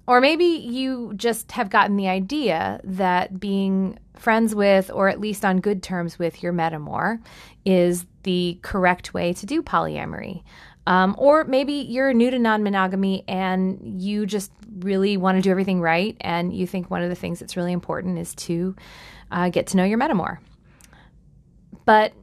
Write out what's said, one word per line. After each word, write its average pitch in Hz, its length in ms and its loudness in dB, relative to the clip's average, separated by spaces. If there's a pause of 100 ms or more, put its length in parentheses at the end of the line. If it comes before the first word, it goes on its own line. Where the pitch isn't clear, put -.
or 247 140 6
maybe 311 240 4
you 262 720 -2
just 226 360 -4
have 226 180 -4
gotten 208 260 4
the 196 120 0
idea 190 760 -2
that 185 560 -2
being 196 580 0 (160)
friends 226 400 2
with, 202 380 4
or 196 160 2
at 190 100 -2
least 208 260 -6
on 190 140 4
good 202 240 -2
terms 175 380 -6
with, 165 200 -4
your 175 120 -4
metamor 165 680 -4 (440)
is 175 420 2 (160)
the 180 400 -2
correct - 500 0
way 175 200 -2
to 180 120 -8
do 285 160 -4
polyamory. 160 840 -6 (420)
Um, 185 320 2
or 294 240 6
maybe 269 300 0
you're 269 400 0
new 240 180 4
to 254 80 -2
non-monogamy 196 880 0
and 185 760 -4
you 208 240 -4
just 202 280 -6 (260)
really 196 380 0
wanna 185 260 2
do 190 80 2
everything 185 300 0
right, 170 400 0
and 175 340 -4
you 185 100 -2
think 175 260 -8
one 175 120 -2
of 175 60 -2
the 175 80 -6
things 170 240 -8
that's - 160 -12
really 180 160 -2
important 175 460 -4
is 170 180 -10
to, 180 400 -4 (560)
uh, 180 160 0
get 170 200 0
to - 80 0
know 185 80 6
your 208 140 2
metamor. 240 400 0 (1500)
But 214 280 6 (100)